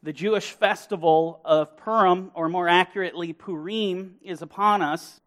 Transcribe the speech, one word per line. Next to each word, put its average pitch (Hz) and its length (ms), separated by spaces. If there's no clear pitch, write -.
the 151 100
Jewish 202 380
festival 165 920
of 156 340
Purim, 190 580
or 165 120
more 175 220
accurately, 175 640
Purim, 190 880
is 175 220
upon 202 400
us 151 440